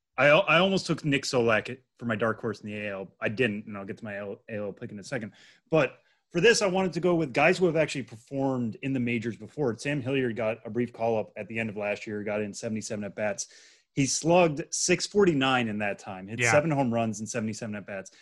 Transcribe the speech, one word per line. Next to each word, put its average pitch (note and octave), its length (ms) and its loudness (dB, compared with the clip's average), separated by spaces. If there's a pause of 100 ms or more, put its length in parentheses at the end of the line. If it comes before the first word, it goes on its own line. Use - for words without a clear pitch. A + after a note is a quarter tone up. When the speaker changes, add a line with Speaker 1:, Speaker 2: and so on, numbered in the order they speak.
(180)
Speaker 1:
I, C#3 120 6
I D#3 280 6
almost F#3+ 300 2
took - 180 -2
Nick C#3 200 0
Solak A#2 520 2 (220)
for B2 60 -10
my A2+ 100 0
Dark A2 260 0
Horse A2 200 -6
in G#2+ 100 -10
the G#2+ 60 -8 (100)
A G2 60 -6
L. F#2+ 160 -10 (120)
I A2 80 -2
didn't, G#2+ 380 -2
and G#2 100 -10
I'll G2 80 -10
get A2 140 -12
to - 40 -14
my G#2+ 100 -10
A G2+ 80 -8
L, G2+ 160 -10 (120)
A A#2 60 -8
L G#2 160 -6
pick G2+ 200 -14
in G#2 60 -12
a G2 60 -14
second. A2 280 -8 (380)
But D3+ 300 2 (320)
for E3+ 100 0
this, A3 220 6
I G3+ 40 2
wanted F#3 260 0
to E3 60 -6
go F3 140 4
with D#3+ 200 0
guys D#3 260 4
who F#3 80 4
have D#3 80 0
actually D3+ 280 0
performed B2+ 800 -4
in C3+ 120 -2
the C3 60 0
majors A#2+ 360 -2
before. G#2+ 420 -4
Sam C#3+ 240 -4
Hilliard B2+ 340 -2
got A2+ 300 -2
a A#2 60 -10
brief A#2+ 200 -2
call-up A2+ 460 -2
at G#2+ 120 -10
the A2+ 100 -6
end A2+ 100 -2
of G2+ 80 -10
last G#2 300 -4
year, G#2 160 -6
got G#2 180 -2
in G2+ 100 -6
seventy-seven G#2+ 520 -6
at-bats. G2+ 440 -6 (460)
He C#3+ 120 2
slugged D#3+ 640 2
six - 360 0
forty-nine C3+ 640 4
in G#2 120 -4
that G2+ 200 -2
time, F#2+ 260 -12
hit A2 140 -8
Speaker 2:
Yeah. A#2+ 100 4
Speaker 1:
seven A#2+ 220 6
home C#3 220 2
runs A2+ 260 0
in A2 80 -8
seventy-seven A2 480 -6
at-bats, G2 360 -12 (100)